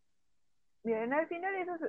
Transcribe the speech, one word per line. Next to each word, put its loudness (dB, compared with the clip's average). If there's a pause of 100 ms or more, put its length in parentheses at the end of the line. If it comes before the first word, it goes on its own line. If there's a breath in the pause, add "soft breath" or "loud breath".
(840)
miren, 0
al 4
final -2
esas -2